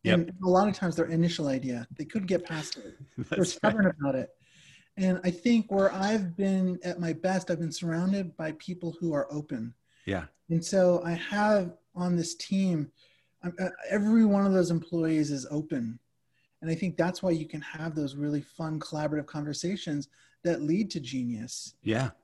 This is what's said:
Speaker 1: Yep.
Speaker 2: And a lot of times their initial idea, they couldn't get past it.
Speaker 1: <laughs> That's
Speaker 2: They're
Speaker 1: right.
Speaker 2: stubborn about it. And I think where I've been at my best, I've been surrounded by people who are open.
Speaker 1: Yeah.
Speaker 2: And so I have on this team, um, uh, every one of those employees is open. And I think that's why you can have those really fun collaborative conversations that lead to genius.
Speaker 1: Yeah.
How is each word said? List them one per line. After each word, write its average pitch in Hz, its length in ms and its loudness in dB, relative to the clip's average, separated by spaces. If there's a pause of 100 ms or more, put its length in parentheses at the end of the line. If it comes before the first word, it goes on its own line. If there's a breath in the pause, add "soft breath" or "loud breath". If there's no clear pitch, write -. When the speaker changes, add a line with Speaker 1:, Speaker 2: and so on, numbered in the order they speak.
Speaker 1:
Yep. 180 160 4
Speaker 2:
And 170 120 -2 (120)
a 185 60 2
lot 190 180 6
of 196 80 0
times 170 200 -2
their 165 120 2
initial 165 400 2
idea, 123 400 -4 (100)
they 147 80 -6
couldn't 190 220 -4
get - 180 0
past 156 320 -8
it. - 180 -16 (100)
Speaker 1:
<laughs> - 120 -16
That's 113 120 -8
Speaker 2:
They're 170 100 -2
Speaker 1:
right. 180 80 4
Speaker 2:
stubborn 214 380 2 (140)
about 139 160 0
it. 120 140 -4 (680 soft breath)
And 185 260 2
I 180 80 2
think 233 400 2
where 196 220 4
I've 190 440 0
been 190 460 2
at 175 160 -6
my 165 140 -2
best, 185 380 -2
I've 165 80 0
been 160 120 -4
surrounded 175 680 -2
by 160 160 -6
people 170 460 -8
who 165 140 -2
are 143 200 0
open. 139 400 -6 (320 soft breath)
Speaker 1:
Yeah. 92 200 -4 (240)
Speaker 2:
And 165 140 2
so 180 400 4
I 170 100 -2
have 208 600 2 (220)
on 180 200 0
this 165 200 -2
team, 180 560 0 (520 soft breath)
um, 180 160 -6
uh, 185 100 -2 (200)
every 214 360 6
one 202 200 6
of 190 80 4
those 175 180 4
employees 160 600 2
is 131 180 -4
open. 135 500 -4 (640)
And 160 100 -6
I 165 40 2
think 165 220 -2
that's 175 260 0
why 180 80 2
you 156 140 0
can 151 160 -10
have 156 340 -8
those 143 200 -2
really 147 260 -2
fun 156 380 -6
collaborative 151 460 -4
conversations 151 840 -6 (360 soft breath)
that 170 180 0
lead 180 300 0
to - 80 -6
genius. 123 760 -6 (100)
Speaker 1:
Yeah. 110 280 0 (120)